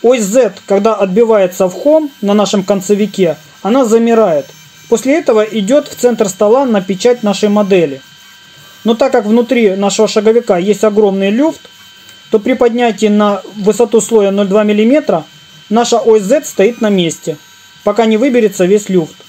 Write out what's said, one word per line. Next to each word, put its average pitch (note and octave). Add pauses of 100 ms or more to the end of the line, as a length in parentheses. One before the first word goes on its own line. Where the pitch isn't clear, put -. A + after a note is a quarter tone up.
Ось A#3+
Z, G#3 (120)
когда G3+
отбивается G3
в F#3
хом D4+ (120)
на G3+
нашем G3+
концевике, F#3+ (260)
она B3
замирает. A3 (420)
После B3+
этого A3+
идет A3
в -
центр A3+
стола A3
на A3
печать A#3
нашей G#3
модели. F#3 (840)
Но A3+
так C4
как A#3+
внутри A#3
нашего G3+
шаговика A3+
есть F#3+
огромный G3+
люфт, D4 (680)
то A3
при B3
поднятии A#3
на G#3 (140)
высоту G#3+
слоя G#3+
ноль G3+
два G#3
миллиметра G#3+ (440)
наша A#3
ось A3
Z C4+
стоит A3+
на A3
месте, E3+ (480)
пока G#3
не A3
выберется G#3+
весь G#3
люфт. F3+ (120)